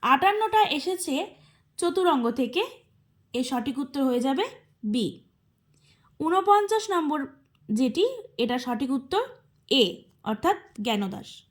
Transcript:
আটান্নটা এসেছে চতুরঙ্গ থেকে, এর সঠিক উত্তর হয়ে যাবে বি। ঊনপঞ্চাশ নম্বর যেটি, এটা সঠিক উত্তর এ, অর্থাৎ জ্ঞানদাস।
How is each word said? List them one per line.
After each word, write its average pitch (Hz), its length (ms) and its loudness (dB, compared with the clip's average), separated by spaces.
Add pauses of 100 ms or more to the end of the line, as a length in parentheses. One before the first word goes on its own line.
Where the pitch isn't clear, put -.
আটান্নটা 415 600 4
এসেছে 339 720 -2 (420)
চতুরঙ্গ 339 540 2
থেকে, 254 360 -2 (680)
এর 247 120 -2
সঠিক 247 340 -4
উত্তর 277 240 -4
হয়ে 247 180 2
যাবে 269 240 0 (480)
বি। 220 280 -2 (1000)
ঊনপঞ্চাশ 403 720 2
নম্বর 302 360 0 (460)
যেটি, 262 360 2 (300)
এটা 240 200 -2
সঠিক 247 320 -4
উত্তর 277 320 -2 (480)
এ, 226 320 2 (200)
অর্থাৎ 330 340 0 (260)
জ্ঞানদাস। 202 680 -6